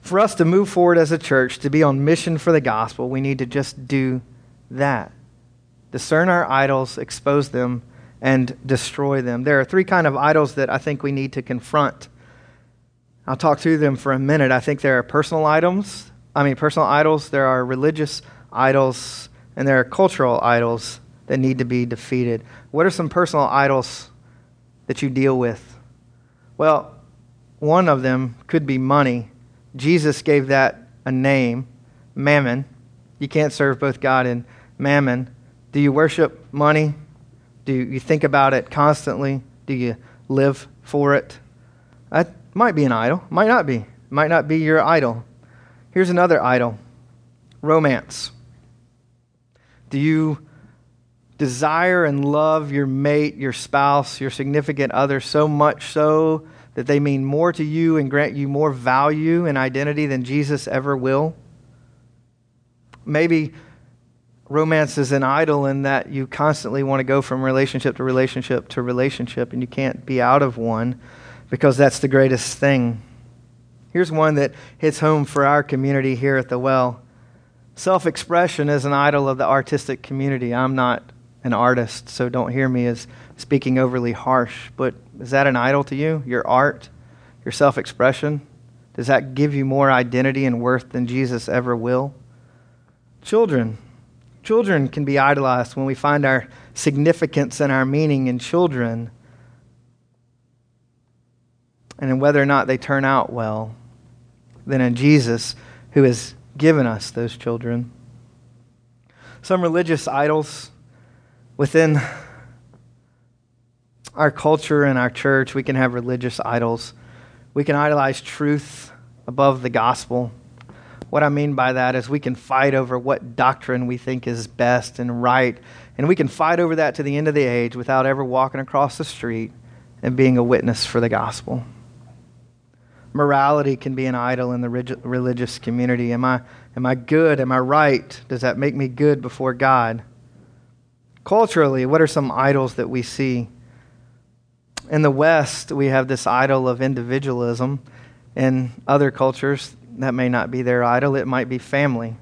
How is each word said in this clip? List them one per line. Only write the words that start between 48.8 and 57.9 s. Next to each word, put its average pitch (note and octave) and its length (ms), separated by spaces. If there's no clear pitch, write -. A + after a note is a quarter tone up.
Do C#3 100
you D#3 460
desire D#3 680
and C#3 180
love D3+ 480
your C#3 140
mate, D3 500
your C3 180
spouse, C#3+ 680
your C3+ 80
significant C#3 640
other C3+ 260
so D3+ 280
much D3 400
so D#3 600
that B2+ 120
they C#3+ 120
mean C#3 240
more D#3 300
to D#3+ 100
you D#3+ 320